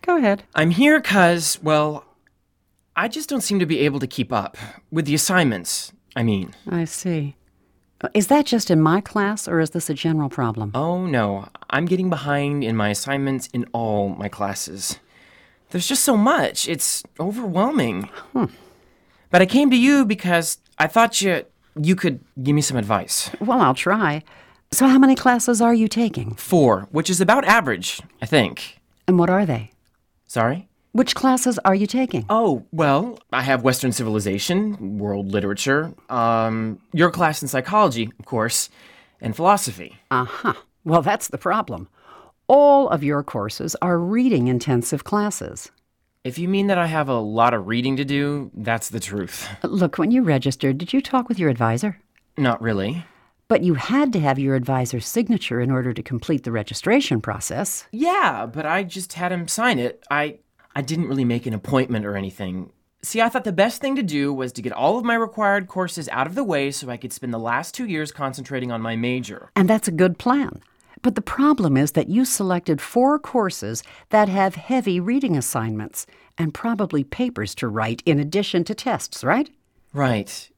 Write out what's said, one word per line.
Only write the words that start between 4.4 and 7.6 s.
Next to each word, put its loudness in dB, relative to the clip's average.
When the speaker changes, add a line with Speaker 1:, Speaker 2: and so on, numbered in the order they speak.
Speaker 2:
with -2
the 0
assignments, 0
I -2
mean. 0
Speaker 1:
I -2
see. -6